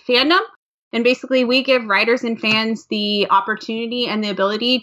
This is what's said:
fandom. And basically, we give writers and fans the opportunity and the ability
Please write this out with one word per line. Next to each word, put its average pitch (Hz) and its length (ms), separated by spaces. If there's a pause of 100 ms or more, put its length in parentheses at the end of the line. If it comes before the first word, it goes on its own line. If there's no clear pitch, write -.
fandom. 277 320 (520)
And 233 120
basically, 254 400
we 254 180
give 254 220
writers 220 400
and 233 160
fans 220 460
the 208 440
opportunity 226 760
and 214 160
the 208 80
ability 214 520